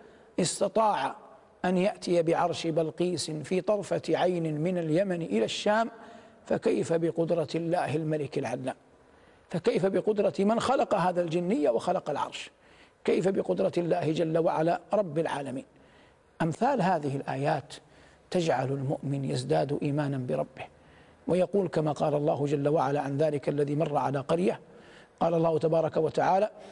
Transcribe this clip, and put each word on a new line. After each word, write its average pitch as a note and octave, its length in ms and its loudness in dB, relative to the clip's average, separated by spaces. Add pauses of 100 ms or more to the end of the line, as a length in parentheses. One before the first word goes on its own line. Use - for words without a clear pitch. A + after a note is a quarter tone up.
(400)
استطاع F#3 760 0 (500)
أن F#3 120 2
يأتي F3+ 440 2
بعرش E3 460 0
بلقيس D#3+ 640 -2
في D#3 300 -2
طرفة F#3 480 -2
عين D#3+ 520 0
من F3 160 0
اليمن E3+ 440 0
إلى G#3+ 240 0
الشام، G#3+ 460 0 (540)
فكيف - 480 0
بقدرة E3 600 0
الله E3 400 -2
الملك D#3 420 -4
العلام؟ B2+ 380 -6 (760)
فكيف F#3 360 0
بقدرة G3 540 0
من G#3+ 200 2
خلق B3+ 360 2
هذا F3+ 260 2
الجني F3 480 0
وخلق F3+ 400 -2
العرش؟ - 420 -6 (520)
كيف E3+ 240 2
بقدرة F#3+ 500 0
الله E3 340 0
جل D#3+ 260 0
وعلا E3 440 2 (120)
رب F3 260 0
العالمين؟ C#3 460 -4 (760)
أمثال G#3+ 400 0
هذه D3+ 340 0
الآيات C#3 580 -4 (580)
تجعل D#3+ 360 2
المؤمن C#3 580 -2
يزداد C#3+ 560 0
إيمانا C#3+ 360 -2
بربه، C#3 480 -6 (640)
ويقول F3+ 400 2
كما D#3 240 0
قال D3+ 220 0
الله D3 320 0
جل C#3+ 220 0
وعلا D3 340 2
عن C#3 160 -4
ذلك D3 320 0
الذي D3 260 0
مر D3 220 0
على C3+ 220 0
قرية، E3+ 400 0 (600)
قال E3+ 140 2
الله E3 240 2
تبارك D#3+ 400 2
وتعالى: E3+ 520 2 (220)